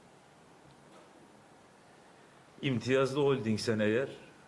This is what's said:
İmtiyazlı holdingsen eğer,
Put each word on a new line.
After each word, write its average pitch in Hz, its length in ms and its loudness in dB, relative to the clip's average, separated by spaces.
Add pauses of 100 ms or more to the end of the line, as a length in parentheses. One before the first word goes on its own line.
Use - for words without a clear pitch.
(2500)
İmtiyazlı 131 600 0
holdingsen 113 580 0
eğer, 110 300 0 (380)